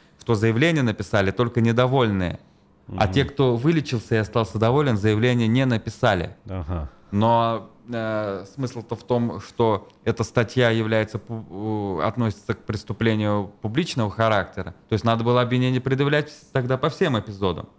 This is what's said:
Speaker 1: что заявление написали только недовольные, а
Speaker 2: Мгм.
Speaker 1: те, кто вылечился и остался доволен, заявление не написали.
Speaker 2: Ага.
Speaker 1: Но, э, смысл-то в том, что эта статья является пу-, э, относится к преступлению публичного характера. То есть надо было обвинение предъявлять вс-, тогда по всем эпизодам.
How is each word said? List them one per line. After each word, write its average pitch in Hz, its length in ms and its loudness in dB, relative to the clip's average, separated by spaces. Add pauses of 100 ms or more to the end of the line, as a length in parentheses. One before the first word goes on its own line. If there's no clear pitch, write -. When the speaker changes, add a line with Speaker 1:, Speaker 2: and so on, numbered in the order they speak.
(200)
Speaker 1:
что - 140 0
заявление 117 480 2
написали 104 480 0
только 117 300 0
недовольные, 113 800 2 (500)
а 95 160 0
Speaker 2:
Мгм. 98 80 0
Speaker 1:
те, 139 120 2
кто 127 320 0
вылечился 127 600 0
и - 20 2
остался 110 400 -2
доволен, 123 380 2
заявление 110 520 2
не 127 160 4
написали. 107 720 0 (120)
Speaker 2:
Ага. 85 420 -6 (220)
Speaker 1:
Но, 113 580 2 (220)
э, 107 520 -4 (100)
смысл-то 120 420 -8
в - 80 -20
том, 117 360 -2
что - 480 0 (160)
эта 117 200 -2
статья 120 460 2
является 110 480 0
пу-, 104 800 -6
э, - 40 0
относится 110 500 -2
к - 100 -12
преступлению 104 840 -2 (100)
публичного 117 500 -2
характера. 98 640 0 (140)
То - 60 -2
есть 104 100 0
надо 117 200 2
было 123 180 4
обвинение 127 380 0
предъявлять 143 500 0
вс-, - 220 -20
тогда 131 260 0
по 156 120 -2
всем 147 280 0
эпизодам. 98 500 -4 (100)